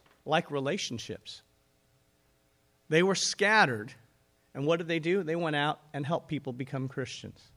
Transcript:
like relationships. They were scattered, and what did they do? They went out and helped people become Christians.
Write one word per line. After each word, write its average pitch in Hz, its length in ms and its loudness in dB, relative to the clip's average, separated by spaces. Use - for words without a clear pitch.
like 160 260 0
relationships. 139 920 -6
They 160 140 6
were 190 120 4
scattered, 180 760 2
and 139 120 -2
what 165 120 4
did 170 100 -6
they 165 120 2
do? 175 220 2
They 160 140 -2
went 165 180 0
out 147 260 0
and 139 140 -4
helped 160 220 -2
people 135 260 -6
become 135 340 -6
Christians. - 680 -10